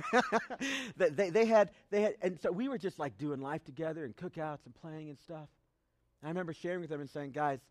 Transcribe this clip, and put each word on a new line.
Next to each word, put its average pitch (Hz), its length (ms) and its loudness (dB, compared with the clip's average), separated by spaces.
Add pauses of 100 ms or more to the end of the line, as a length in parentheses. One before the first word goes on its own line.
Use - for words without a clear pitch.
(140)
<laughs> 262 840 0
they, 175 140 4
they, 175 220 2
they 220 140 6
had, 220 260 8 (180)
they 208 140 4
had, 214 180 2
and 185 180 0
so - 120 0
we 247 180 -2
were 247 80 -2
just, 180 220 -4
like, - 180 -4
doing 147 240 -4
life 147 220 -4
together 160 420 -6
and 110 100 -8
cookouts 156 500 -8
and 123 100 -20
playing 156 340 -12
and 143 80 -14
stuff. 156 320 -14 (720)
And 147 80 -12
I - 20 -4
remember 175 220 -2
sharing 175 300 -4
with 156 80 -8
them 151 100 -4
and 143 80 -8
saying, 143 220 -8
"Guys, 139 300 0 (120)